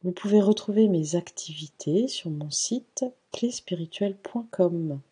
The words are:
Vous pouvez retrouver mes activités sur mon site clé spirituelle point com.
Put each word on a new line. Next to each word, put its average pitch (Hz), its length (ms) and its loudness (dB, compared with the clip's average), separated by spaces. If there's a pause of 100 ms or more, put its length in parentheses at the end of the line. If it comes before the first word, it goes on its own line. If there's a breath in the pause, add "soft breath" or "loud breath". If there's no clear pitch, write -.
Vous 180 100 -2
pouvez 208 300 4
retrouver 208 480 4
mes 160 260 2
activités 160 920 -4
sur - 220 -8
mon 151 200 -6
site - 560 -4 (260)
clé 240 200 -2
spirituelle 185 640 -6
point 233 360 -10
com. 165 480 0 (120)